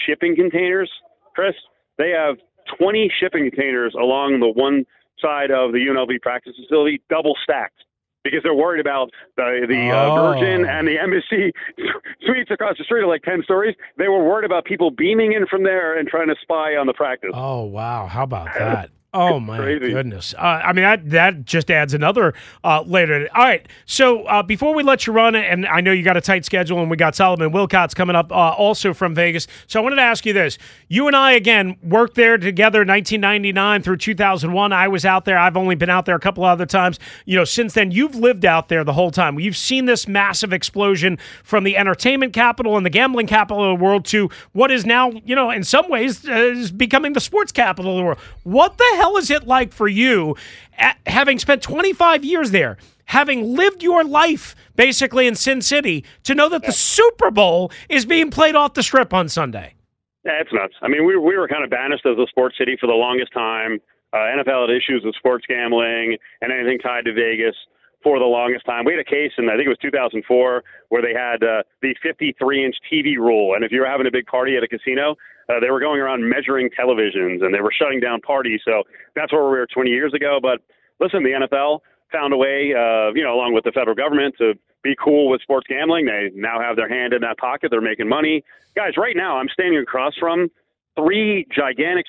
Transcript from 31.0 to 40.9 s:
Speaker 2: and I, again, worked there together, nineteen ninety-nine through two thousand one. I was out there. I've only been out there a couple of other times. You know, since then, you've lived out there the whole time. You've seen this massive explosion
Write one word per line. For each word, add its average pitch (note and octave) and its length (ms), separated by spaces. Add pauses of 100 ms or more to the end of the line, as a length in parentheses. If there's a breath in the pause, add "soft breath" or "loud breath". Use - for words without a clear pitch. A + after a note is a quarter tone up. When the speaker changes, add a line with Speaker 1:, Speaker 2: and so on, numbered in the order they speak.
Speaker 2:
and C#4 100
I, C4+ 160
again, G3+ 500
worked G#3 340
there A#3 200
together, G3+ 480
nineteen G3+ 380
ninety-nine G3+ 580
through F#3 180
two G#3+ 160
thousand F3 380
one. G3+ 220
I F#3 140
was F#3 180
out F#3+ 180
there. F#3+ 140
I've F3 180
only F#3 200
been E3+ 120
out F3+ 160
there F3+ 120
a - 40
couple F#3+ 240
of F#3 60
other F3 160
times. F3+ 320 (260 loud breath)
You F#3 140
know, E3+ 60
since A#3 280
then, G3 200
you've C4+ 240
lived A3+ 280
out E3 240
there D#3+ 160
the D3 80
whole E3+ 200
time. D3+ 280
You've G3 160
seen C4 300
this A#3 200
massive G3 460
explosion F#3+ 640 (260 loud breath)